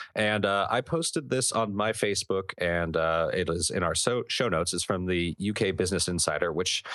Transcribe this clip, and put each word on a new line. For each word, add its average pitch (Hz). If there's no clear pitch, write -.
And, 107
uh, 98
I 123
posted 160
this 127
on 107
my 107
Facebook, 95
and, 85
uh, 82
it 90
is 85
in 95
our 82
so-, 120
show 123
notes. 85
It's 87
from 92
the 87
U 101
K 101
Business 90
Insider, 82
which 87